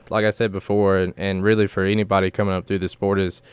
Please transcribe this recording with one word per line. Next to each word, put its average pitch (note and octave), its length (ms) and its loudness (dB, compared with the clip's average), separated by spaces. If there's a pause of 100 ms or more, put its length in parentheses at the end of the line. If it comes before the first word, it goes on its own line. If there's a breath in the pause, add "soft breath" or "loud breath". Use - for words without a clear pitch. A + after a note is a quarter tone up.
like G#2+ 160 0
I G#2+ 60 2
said A2 200 -2
before, G2 460 2
and, F#2 180 0
and F#2+ 280 -2
really G#2+ 240 4
for F#2+ 180 -2
anybody G2 440 0
coming G2 260 -2
up F#2 100 -6
through G2 140 -2
the F2+ 100 -4
sport G2 300 -2
is F#2 220 -4 (120)